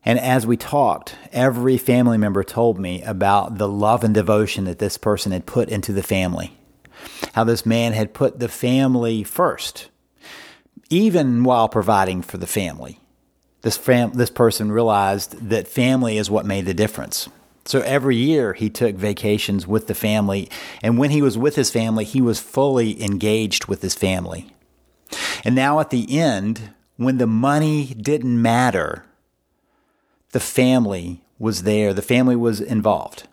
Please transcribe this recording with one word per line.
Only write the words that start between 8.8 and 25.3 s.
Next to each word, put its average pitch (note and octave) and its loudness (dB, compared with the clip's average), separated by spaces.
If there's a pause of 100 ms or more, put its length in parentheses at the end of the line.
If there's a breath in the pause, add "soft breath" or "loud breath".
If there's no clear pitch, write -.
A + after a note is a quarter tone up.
first, - -4 (1000 loud breath)
even D#3+ 2
while A#2+ 6
providing F#2+ 2
for - -12
the F2 -6
family. D2+ -6 (600)
This A2+ -2
fam-, B2 2
this B2 0
person A2 2
realized G2+ 0
that A2 -2
family B2+ 2
is G#2 -2
what G#2 0
made G2 -2
the F#2+ -2
difference. - -4 (380)
So C3+ 0
every C3 0
year B2+ 2
he G#2+ -4
took G#2+ 0
vacations G2+ -2
with G#2+ 0
the G#2 -4
family, G2+ -2 (320 loud breath)
and A#2 2
when C#3+ 2
he D3 2
was A#2 2
with D3 0
his C3+ 0
family, A2 -2
he C3 -2
was A#2 2
fully C3 0
engaged G#2+ -2
with G2 -4
his F#2+ -4
family. F2+ -4 (960 loud breath)